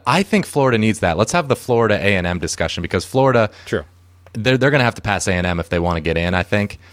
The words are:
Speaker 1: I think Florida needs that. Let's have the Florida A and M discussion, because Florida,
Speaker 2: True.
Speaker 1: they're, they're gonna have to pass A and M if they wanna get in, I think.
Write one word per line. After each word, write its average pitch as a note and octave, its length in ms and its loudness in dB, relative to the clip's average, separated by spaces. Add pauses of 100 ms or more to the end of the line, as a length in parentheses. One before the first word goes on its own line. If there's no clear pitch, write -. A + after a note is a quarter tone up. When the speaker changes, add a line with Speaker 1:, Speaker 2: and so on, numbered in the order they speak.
Speaker 1:
I D#3+ 160 2
think G3 220 0
Florida C3 320 2
needs G#2+ 240 0
that. E2+ 160 2
Let's G#2+ 160 0
have E3+ 160 0
the A#2+ 80 2
Florida A#2 400 2
A G2+ 200 2
and F2 100 0
M F2 120 -2
discussion, E2 440 -4
because F2 240 -4
Florida, B2+ 440 2 (140)
Speaker 2:
True. E2 200 -4 (500)
Speaker 1:
they're, B2 240 0
they're C3 120 2
gonna C#3 140 2
have A2+ 120 0
to - 60 -14
pass G2 260 -2
A F#2+ 40 2
and F2+ 140 0
M F2 140 -2
if - 100 -8
they F2 80 0
wanna E2+ 240 0
get E2 160 -2
in, F2 160 -2
I F2+ 80 0
think. G2+ 360 -4 (140)